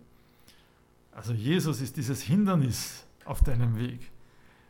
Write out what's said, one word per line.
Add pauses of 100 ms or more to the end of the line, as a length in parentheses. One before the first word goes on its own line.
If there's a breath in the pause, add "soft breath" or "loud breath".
(1120 soft breath)
Also
Jesus
ist
dieses
Hindernis (200)
auf
deinem
Weg. (600 soft breath)